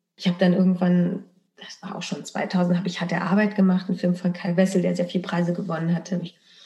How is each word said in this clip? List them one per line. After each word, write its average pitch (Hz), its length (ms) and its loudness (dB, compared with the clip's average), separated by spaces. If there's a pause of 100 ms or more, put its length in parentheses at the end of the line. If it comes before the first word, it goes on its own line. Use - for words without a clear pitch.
(140)
Ich - 140 -2
hab 175 100 -2
dann 180 140 4
irgendwann, 180 720 2 (320)
das - 260 -20
war - 140 -12
auch 175 60 -10
schon - 220 -8
zweitausend, 180 540 0
hab 185 80 -4
ich - 140 -6
Hat 175 100 -4
er 165 120 -2
Arbeit 202 340 2
gemacht, 185 320 4
einen 180 100 -2
Film 180 160 2
von 175 180 -2
Kai 175 240 -4
Wessel, 185 260 4
der 180 120 0
sehr 175 120 -2
viele 175 180 -4
Preise 175 280 0
gewonnen 170 420 -2
hatte. 170 200 -4
Hab 175 80 -2
ich - 160 -12 (280)